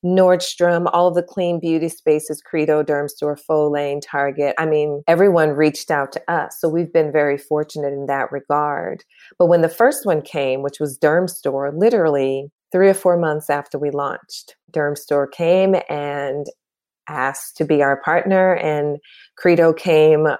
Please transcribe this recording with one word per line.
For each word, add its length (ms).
Nordstrom, 880
all 180
the 120
clean 360
beauty 300
spaces, 520
Credo, 420
Derm 280
Store, 260
Folane, 640
Target. 580
I 80
mean, 420
everyone 420
reached 400
out 220
to 180
us. 300
So 80
we've 240
been 180
very 260
fortunate 560
in 140
that 240
regard. 760
But 80
when 160
the 60
first 380
one 160
came, 400
which 160
was 200
Derm 300
Store, 460
literally 760
three 180
or 60
four 220
months 340
after 280
we 120
launched, 640
Derm 260
Store 300
came 480
and 580
asked 480
to 80
be 180
our 200
partner, 520
and 440
Credo 360
came 540